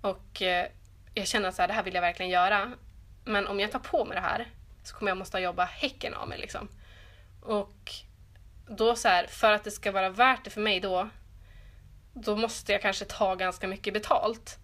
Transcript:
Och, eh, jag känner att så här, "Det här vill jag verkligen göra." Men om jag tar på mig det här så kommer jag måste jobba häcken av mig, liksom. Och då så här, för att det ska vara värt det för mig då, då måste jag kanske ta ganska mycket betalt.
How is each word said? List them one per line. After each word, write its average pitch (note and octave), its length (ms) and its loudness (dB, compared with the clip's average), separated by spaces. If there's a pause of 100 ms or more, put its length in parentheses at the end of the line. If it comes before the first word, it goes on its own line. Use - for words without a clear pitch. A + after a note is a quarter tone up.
Och, - 420 -6
eh, F3+ 240 2 (480)
jag G3 120 -2
känner G#3 220 2
att F#3 60 -4
så F3+ 80 2
här, F3+ 60 4
"Det G#3 60 0
här A3 80 0
vill F#3 120 -6
jag F3+ 80 2
verkligen F3 280 0
göra." G3 420 4 (520)
Men G3+ 220 0
om G3+ 140 -2
jag G#3+ 120 -2
tar C4 60 -4
på - 260 0
mig G#3+ 100 -6
det F3+ 60 -2
här - 260 -2 (380)
så - 100 -14
kommer G#3 160 -2
jag F#3 80 -2
måste F#3+ 200 -6
jobba F3+ 260 0
häcken - 500 -6
av - 140 -8
mig, - 100 -10
liksom. - 300 -10 (760)
Och - 480 -4 (800)
då A3+ 280 2
så A3+ 120 2
här, F3 180 6
för - 260 4
att G#3 120 2
det G#3 60 -8
ska G3+ 220 -4
vara F#3+ 180 2
värt B3 340 4
det G#3 60 -14
för G#3+ 100 -8
mig G#3 200 2
då, F#3+ 280 0 (1040)
då G#3+ 220 -2
måste A3+ 360 -2
jag G3+ 100 0
kanske G3 220 -2
ta F#3+ 300 0
ganska F#3 340 -4
mycket G3 260 -6
betalt. - 680 0